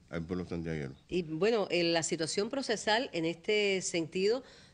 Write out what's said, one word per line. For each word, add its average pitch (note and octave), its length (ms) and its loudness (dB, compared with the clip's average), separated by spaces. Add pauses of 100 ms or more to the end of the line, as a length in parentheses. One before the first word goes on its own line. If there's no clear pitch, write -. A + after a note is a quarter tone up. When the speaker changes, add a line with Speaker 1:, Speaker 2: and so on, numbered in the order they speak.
Speaker 1:
al E2 160 -4
pueblo F2+ 200 -4
santiaguero. D#2+ 480 -4 (140)
Speaker 2:
Y, F3+ 140 -2
bueno, F3+ 500 0
eh, F3 140 4
la E3+ 180 2
situación E3+ 460 -2
procesal A#3 640 0
en E3 100 0
este F#3+ 580 2
sentido F#3 640 0 (300)